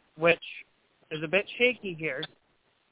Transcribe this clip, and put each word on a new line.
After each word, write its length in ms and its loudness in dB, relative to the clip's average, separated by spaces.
which 260 4
is 140 -6
a 40 -4
bit 160 2
shaky 400 2
here. 240 -6